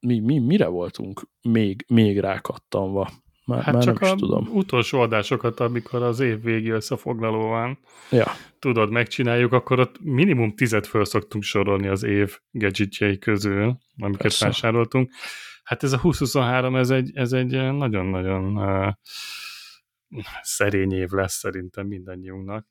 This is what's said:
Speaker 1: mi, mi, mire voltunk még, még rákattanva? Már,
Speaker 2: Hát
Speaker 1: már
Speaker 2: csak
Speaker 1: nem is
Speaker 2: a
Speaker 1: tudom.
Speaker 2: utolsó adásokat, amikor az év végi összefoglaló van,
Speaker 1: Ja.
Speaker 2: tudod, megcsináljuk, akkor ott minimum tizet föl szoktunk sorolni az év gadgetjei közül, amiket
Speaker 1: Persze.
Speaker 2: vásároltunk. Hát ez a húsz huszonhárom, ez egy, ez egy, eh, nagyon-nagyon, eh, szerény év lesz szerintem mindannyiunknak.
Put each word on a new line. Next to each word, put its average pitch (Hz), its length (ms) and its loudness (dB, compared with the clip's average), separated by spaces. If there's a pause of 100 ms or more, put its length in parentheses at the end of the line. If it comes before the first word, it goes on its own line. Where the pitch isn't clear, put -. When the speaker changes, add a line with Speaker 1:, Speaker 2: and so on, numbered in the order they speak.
Speaker 1:
mi, 120 180 0
mi, 120 200 2
mire 139 280 4
voltunk 87 600 -6 (140)
még, 110 460 2
még 107 320 6
rákattanva? 95 880 -4 (360)
Már, 120 160 -2
Speaker 2:
Hát - 120 2
Speaker 1:
már 120 100 6
Speaker 2:
csak - 160 2
Speaker 1:
nem 190 80 2
is 196 140 0
Speaker 2:
a - 40 0
Speaker 1:
tudom. - 260 0
Speaker 2:
utolsó 139 480 0
adásokat, 117 600 0
amikor 120 420 -2
az 120 180 0
év 113 220 0
végi 113 280 0
összefoglaló 110 800 -2
van, 117 300 -4 (320)
Speaker 1:
Ja. 120 200 4 (280)
Speaker 2:
tudod, 113 320 2
megcsináljuk, 120 600 0
akkor 127 260 2
ott 127 220 0
minimum 131 540 2
tizet 107 320 2
föl 104 180 2
szoktunk 104 380 -4
sorolni 98 460 0
az 95 140 0
év 101 360 0 (120)
gadgetjei 101 680 0
közül, 104 580 0 (200)
amiket 101 260 -4
Speaker 1:
Persze. - 220 2
Speaker 2:
vásároltunk. 117 680 0 (540)
Hát - 180 -6
ez 135 100 0
a 135 60 0
húsz 165 200 2
huszonhárom, 127 580 0
ez 127 140 2
egy, 131 240 0
ez 127 180 -2
egy, 127 220 0
eh, 131 180 0
nagyon-nagyon, 95 840 -2 (100)
eh, 98 240 0 (1500)
szerény 98 500 0
év 92 180 -2
lesz 98 280 -2
szerintem 92 480 -10
mindannyiunknak. 95 840 -12